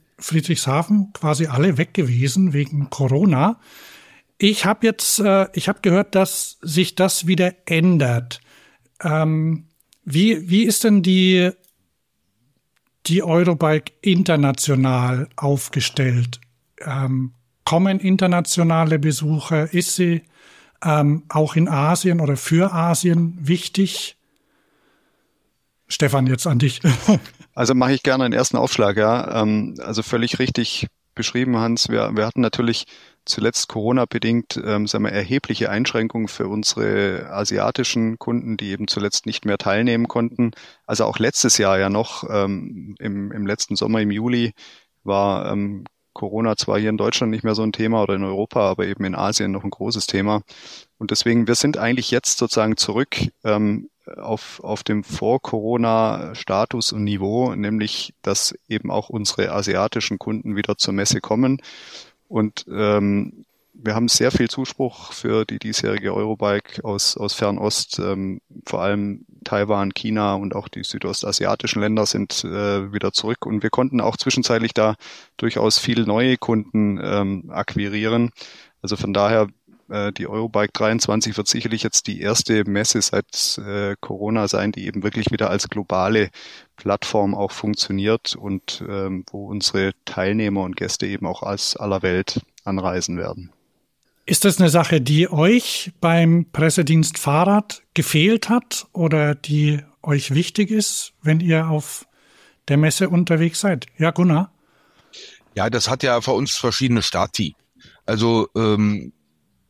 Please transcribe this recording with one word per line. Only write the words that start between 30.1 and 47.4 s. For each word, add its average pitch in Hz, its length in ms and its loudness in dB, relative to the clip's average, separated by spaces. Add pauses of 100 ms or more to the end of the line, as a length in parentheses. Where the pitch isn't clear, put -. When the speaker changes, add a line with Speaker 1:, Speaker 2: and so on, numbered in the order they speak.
Speaker 2:
richtig - 480 -2 (260)
beschrieben, 123 440 -2
Hans. 117 300 0
Wir, 110 280 0
wir 107 100 2
hatten 117 160 -2
natürlich 117 440 0 (400)
zuletzt - 440 -2
Corona-bedingt, 117 960 0
ähm, 104 220 0
sagen 107 160 -2
wir, 104 80 -2
erhebliche 104 580 -2
Einschränkungen 113 580 -2
für 107 200 -6
unsere 101 840 -2
asiatischen 110 840 -2
Kunden, 110 400 -4
die 101 140 -8
eben 101 160 -6
zuletzt - 400 -4
nicht - 180 -6
mehr 101 140 0
teilnehmen 117 480 0
konnten. 117 440 0 (360)
Also 107 180 0
auch 107 140 -2
letztes 113 400 2
Jahr 98 180 4
ja 98 120 2
noch, 104 380 -4
ähm, 98 720 -4
im, 101 340 -6
im 107 140 -6
letzten 104 300 -4
Sommer, 110 260 0
im 104 80 2
Juli, 117 440 0 (500)
war, 98 480 0
ähm, 101 340 -4 (280)
Corona 107 440 -2
zwar 104 220 0
hier 107 100 0
in 107 80 0
Deutschland 110 340 -2
nicht 110 120 -4